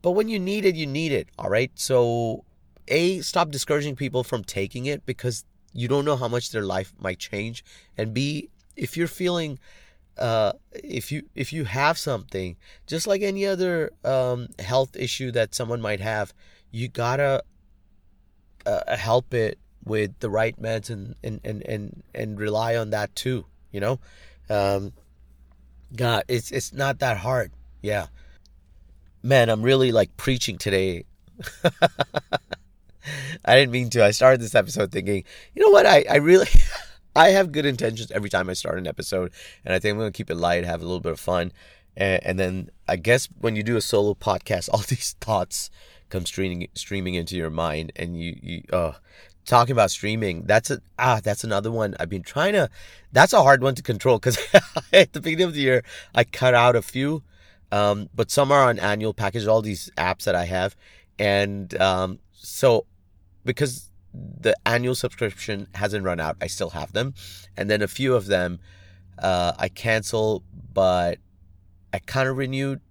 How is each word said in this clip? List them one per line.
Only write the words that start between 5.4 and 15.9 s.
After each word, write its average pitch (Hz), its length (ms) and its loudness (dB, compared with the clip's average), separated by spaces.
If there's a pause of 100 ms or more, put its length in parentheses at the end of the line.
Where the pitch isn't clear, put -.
you 120 140 -6
don't 139 180 0
know 147 120 0
how 117 120 -4
much 120 220 -4
their 107 140 -4
life 95 340 -6
might 92 220 -6
change. 110 440 -10 (320)
And 110 160 -6
B, 143 360 -6 (280)
if 135 200 -10
you're 170 100 -2
feeling, 165 540 -6 (580)
uh, 113 340 0 (200)
if - 400 -10
you, 147 100 -8 (120)
if 135 180 -8
you 156 120 -6
have 135 340 0
something, 95 580 -8 (300)
just 165 200 -6
like 196 160 0
any 196 240 -2
other, 180 460 -2 (120)
um, 127 440 -2 (100)
health 127 380 -2
issue 127 360 -8
that 117 220 -2
someone 120 260 -6
might 104 200 -4